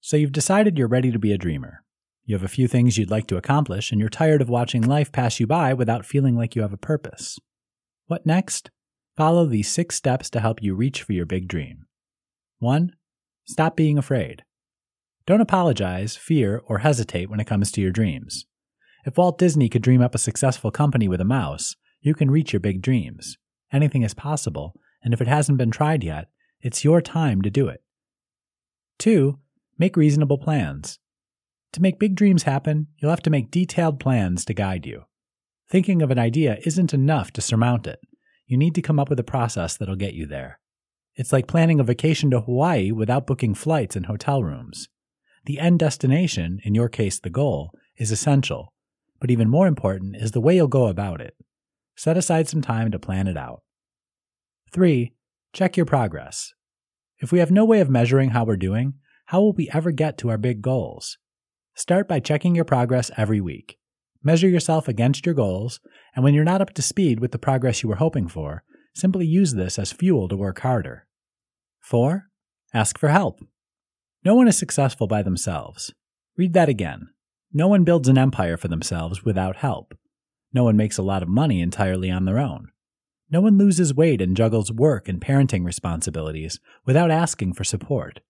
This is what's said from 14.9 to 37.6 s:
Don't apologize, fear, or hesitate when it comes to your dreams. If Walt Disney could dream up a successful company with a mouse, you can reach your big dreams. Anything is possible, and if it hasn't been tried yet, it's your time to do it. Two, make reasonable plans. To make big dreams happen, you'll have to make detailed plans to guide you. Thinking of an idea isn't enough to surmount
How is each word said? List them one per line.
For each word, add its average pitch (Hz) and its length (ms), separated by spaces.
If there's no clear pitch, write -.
Don't 208 160
apologize, 110 720
fear, 120 480
or 104 140
hesitate 107 500
when 104 120
it 107 60
comes 101 260
to 104 100
your 95 100
dreams. 90 540
If 135 140
Walt 175 180
Disney 151 320
could 113 140
dream 127 180
up 123 140
a 117 40
successful - 520
company 131 380
with 90 120
a 92 60
mouse, 98 500
you 151 140
can 147 160
reach 151 240
your 98 60
big 95 200
dreams. 107 560
Anything 139 300
is 107 140
possible, 87 680
and 117 80
if 117 80
it 117 80
hasn't 143 300
been 120 120
tried 151 320
yet, 78 280
it's - 200
your 165 180
time 143 420
to 101 80
do - 180
it. - 140
Two, 143 400
make 185 180
reasonable 147 420
plans. 87 600
To 160 80
make 190 180
big 202 160
dreams 190 280
happen, 151 520
you'll 151 140
have 170 120
to 160 80
make 135 220
detailed 170 480
plans 98 460
to 107 80
guide 95 320
you. - 160
Thinking 185 320
of 135 80
an 131 80
idea 117 460
isn't 165 300
enough 139 380
to - 80
surmount 117 460